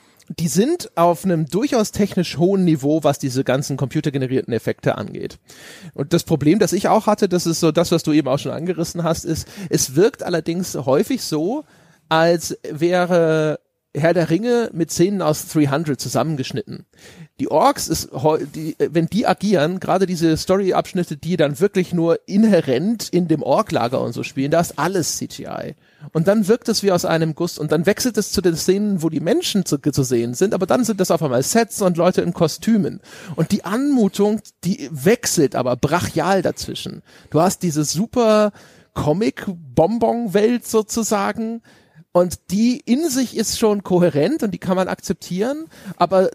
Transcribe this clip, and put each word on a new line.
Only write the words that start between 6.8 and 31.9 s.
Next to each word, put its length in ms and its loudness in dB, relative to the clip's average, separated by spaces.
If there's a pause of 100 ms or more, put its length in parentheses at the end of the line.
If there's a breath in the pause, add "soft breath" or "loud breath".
auch 180 2
hatte, 220 2
das 180 -2
ist 140 -2
so 120 4
das, 200 2
was 100 2
du 100 0
eben 160 2
auch 100 2
schon 140 -8
angerissen 520 -4
hast, 200 -2
ist, 240 -4 (220 loud breath)
es 260 -2
wirkt 260 4
allerdings 520 -4
häufig 480 0
so, 420 -2 (460 soft breath)
als 480 2 (120)
wäre 920 2 (360)
Herr 160 2
der 160 2
Ringe 440 0
mit 180 -4
Szenen 320 0
aus 260 -2
Three 200 2
Hundred 320 -2
zusammengeschnitten. 840 -4 (560 loud breath)
Die 100 -4
Orks 380 2
ist 240 -4
heu-, 320 0 (100)
die, 240 -8
äh, 140 0
wenn 140 2
die 200 -2
agieren, 540 0
gerade 260 0
diese 300 0
Story-Abschnitte, 800 0
die 200 -4
dann 240 0
wirklich 340 0
nur 320 2
inhärent 840 2
in 180 0
dem 160 0
Ork-Lager 600 0
und 100 -4
so 100 -6
spielen, 280 -4
da 100 4
ist 180 -4
alles 380 -2
C 120 -8
G 160 -14
I. 300 -10 (380 loud breath)
Und 160 0
dann 180 2
wirkt 220 2
es 140 -2
wie 100 2
aus 140 0
einem 280 0
Guss 220 -4
und 160 -2
dann 140 2
wechselt 320 0
es 140 -2
zu 100 0
den 140 2
Szenen, 460 0
wo 60 0
die 120 -2
Menschen 440 0
zu, 140 -2
zu 240 0
sehen 320 0
sind, 200 0
aber 120 0
dann 180 2
sind 160 -2
das 100 0
auf 120 2
einmal 200 2
Sets 380 0
und 160 2